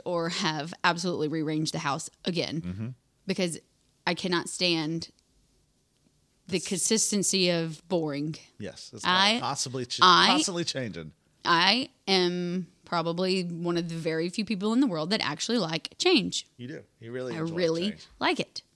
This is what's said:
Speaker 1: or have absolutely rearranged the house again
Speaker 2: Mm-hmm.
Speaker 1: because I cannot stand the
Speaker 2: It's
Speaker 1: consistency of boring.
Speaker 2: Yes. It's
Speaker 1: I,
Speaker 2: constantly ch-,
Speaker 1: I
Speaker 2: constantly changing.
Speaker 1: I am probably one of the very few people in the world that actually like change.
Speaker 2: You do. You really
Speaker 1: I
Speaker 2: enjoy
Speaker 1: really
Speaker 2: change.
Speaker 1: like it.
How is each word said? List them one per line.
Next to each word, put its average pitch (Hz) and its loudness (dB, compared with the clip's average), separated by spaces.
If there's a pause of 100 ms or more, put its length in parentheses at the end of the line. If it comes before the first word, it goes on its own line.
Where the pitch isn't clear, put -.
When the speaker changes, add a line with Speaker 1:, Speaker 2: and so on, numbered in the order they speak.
Speaker 1:
or 170 -2
have 170 -2 (120)
absolutely 170 0
rearranged 156 -2
the 156 -4
house 151 -2 (160)
again 160 -2
Speaker 2:
Mm-hmm. 101 -6 (380)
Speaker 1:
because 180 -2 (480)
I 175 0
cannot 180 -2
stand 165 0 (1400)
the 185 0
Speaker 2:
It's - -6
Speaker 1:
consistency 190 2
of 165 -2
boring. 156 -2 (220)
Speaker 2:
Yes. - -12
It's 107 -8
Speaker 1:
I, 196 4
Speaker 2:
constantly 127 -4
ch-, - -6
Speaker 1:
I 180 8
Speaker 2:
constantly 208 2
changing. 87 -6 (320)
Speaker 1:
I 185 4 (180)
am 180 0 (280)
probably 180 0
one 170 -2
of 170 -2
the 165 -8
very 165 -2
few 202 -4
people 214 -2
in 254 4
the 294 6
world 160 -2
that 214 0
actually 180 -2
like 165 -2
change. 214 2 (120)
Speaker 2:
You 123 -12
do. 147 -12 (180)
You 113 -14
really 127 -6
Speaker 1:
I 160 -6
Speaker 2:
enjoy 165 -4
Speaker 1:
really 170 0
Speaker 2:
change. - -18 (140)
Speaker 1:
like 311 2
it. - -8 (160)